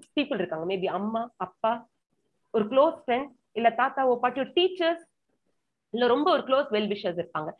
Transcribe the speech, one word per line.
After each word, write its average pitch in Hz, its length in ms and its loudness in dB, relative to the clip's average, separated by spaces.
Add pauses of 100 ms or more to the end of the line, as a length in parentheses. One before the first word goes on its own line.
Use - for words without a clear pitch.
(100)
பீப்புள் 277 280 -2
இருக்காங்க. 170 280 -4
Maybe 185 240 -2
அம்மா, 214 460 -4
அப்பா, 220 360 -4 (800)
ஒரு 214 100 2
க்ளோஸ் 277 340 4
ஃப்ரெண்ட், 254 320 -2 (220)
இல்ல 233 180 4
தாத்தாவோ 254 460 0
பாட்டியோ, 247 360 -2
டீச்சர்ஸ், 339 520 0 (880)
இல்ல 240 120 2
ரொம்ப 285 240 4
ஒரு 294 120 2
க்ளோஸ் 269 280 0
வெல் 208 200 0
விஷர்ஸ் 185 280 -4
இருப்பாங்க. 160 420 -6